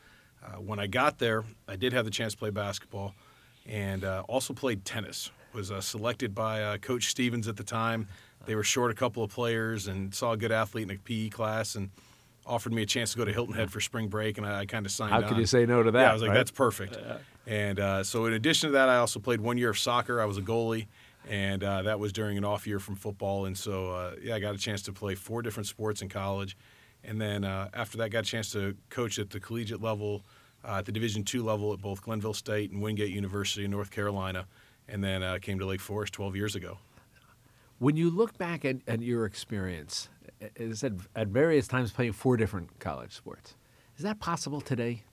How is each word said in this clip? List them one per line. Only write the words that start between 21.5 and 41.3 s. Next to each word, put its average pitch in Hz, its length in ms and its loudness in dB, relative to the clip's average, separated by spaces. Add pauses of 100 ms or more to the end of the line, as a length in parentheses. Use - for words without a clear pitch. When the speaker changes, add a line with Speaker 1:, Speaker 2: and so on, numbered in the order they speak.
Speaker 1:
uh, 98 180 2
that 104 160 0
was 104 140 -2
during 104 240 -2
an 101 80 0
off 104 220 0
year 104 120 -2
from 98 180 -8
football. 98 500 -2
And 95 100 -4
so, 95 360 -4
uh, 90 280 -6
yeah, 113 140 -4
I 107 60 0
got 104 140 -2
a 98 40 -6
chance 101 240 -4
to 98 100 -8
play 98 220 -4
four 113 260 -6
different 110 260 -4
sports 107 360 -4
in 95 80 -6
college. 98 440 -4 (480)
And 107 160 -6
then, 104 260 0
uh, 98 280 -2
after 120 240 -6
that, 113 140 0
got 113 100 0
a 101 60 0
chance 113 260 -2
to 98 240 -2 (140)
coach 117 280 -2
at 98 120 -4
the 98 100 -8
collegiate 113 400 -6
level, 104 420 -2 (400)
uh, 104 140 -4
at 92 80 0
the 101 80 -6
Division 107 320 0
Two 123 180 -2
level 107 300 2
at 95 80 -6
both 98 220 -6
Glenville 110 320 -4
State 107 380 -2
and 101 100 -2
Wingate 104 260 0
University 101 560 -2
in 98 60 -2
North 101 200 -2
Carolina. 95 560 -2 (400)
And 101 160 -4
then, 95 200 2
uh, 92 180 0
came 95 200 -2
to 98 40 -2
Lake 95 160 -2
Forest 104 320 -6
twelve 98 240 -4
years 101 200 -2
ago. 87 200 -10 (1040)
Speaker 2:
When 147 180 6
you 170 140 6
look 208 260 2
back 170 300 -2
at, 131 100 2 (100)
at 113 140 0
your 117 240 2
experience, 92 880 -4 (320)
a-, 107 200 -12
as 113 100 -4
I - 20 -6
said, 107 260 -4 (160)
at 110 120 0
various 143 380 6